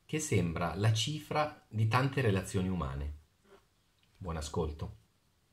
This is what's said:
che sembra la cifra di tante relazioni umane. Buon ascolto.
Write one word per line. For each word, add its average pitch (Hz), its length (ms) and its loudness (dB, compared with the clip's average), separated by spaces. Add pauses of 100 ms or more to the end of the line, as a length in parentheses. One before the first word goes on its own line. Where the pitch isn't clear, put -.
che 156 140 -4
sembra 85 560 0
la 110 180 4
cifra 151 760 -2
di 110 200 2
tante 131 340 2
relazioni 95 460 2
umane. 71 500 -2 (960)
Buon 82 220 -6
ascolto. 76 600 -4 (560)